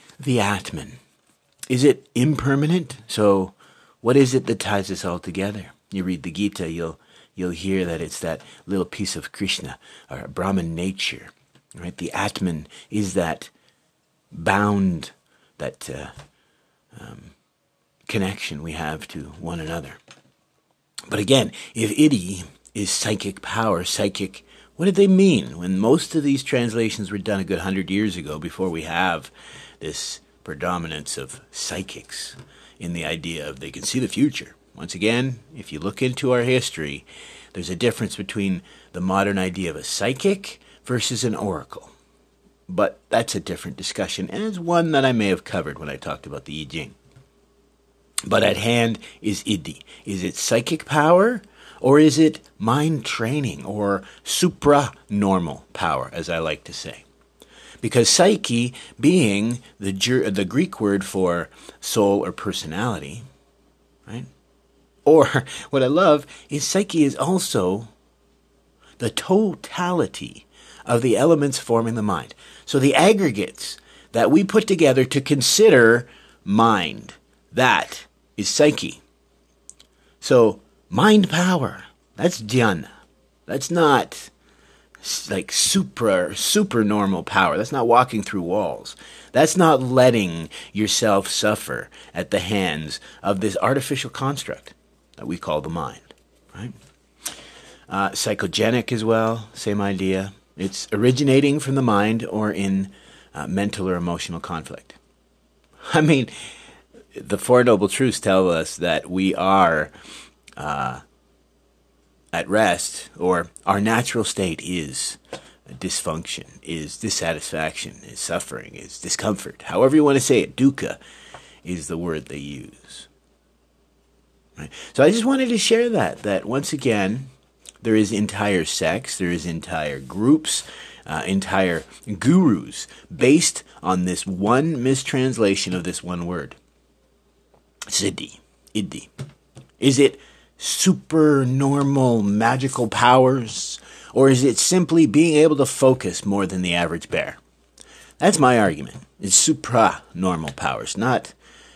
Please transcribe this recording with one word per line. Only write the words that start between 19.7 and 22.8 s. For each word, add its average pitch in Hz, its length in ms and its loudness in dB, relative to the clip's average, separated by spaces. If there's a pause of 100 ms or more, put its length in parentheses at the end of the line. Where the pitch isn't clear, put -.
But - 80 -4
again, 120 340 2 (220)
if 110 200 -2
Iddhi 98 500 2 (300)
is 101 140 -4